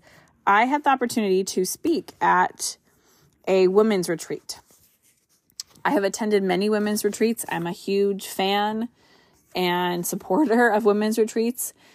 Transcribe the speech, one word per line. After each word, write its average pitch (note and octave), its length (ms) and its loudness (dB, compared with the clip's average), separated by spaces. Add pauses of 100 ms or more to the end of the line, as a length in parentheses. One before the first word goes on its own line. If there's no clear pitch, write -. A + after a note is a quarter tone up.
(480)
I G#3 180 4
had D4 180 0
the C#4+ 60 0
opportunity A3 540 0
to F#3 220 -2
speak - 540 -4
at - 580 0 (680)
a F#3+ 200 4
women's G3 420 2
retreat. - 500 -8 (1200)
I F#3 80 -2
have G3+ 120 2
attended G3+ 400 0
many F#3+ 260 0
women's G#3 340 -2
retreats. A3 460 0
I'm E3+ 160 -4
a E3+ 60 -4
huge G3 560 -2
fan G#3 640 -2 (680)
and F3 500 -2
supporter A#3 640 2
of G#3+ 160 2
women's G#3 320 2
retreats. A3+ 560 -2 (220)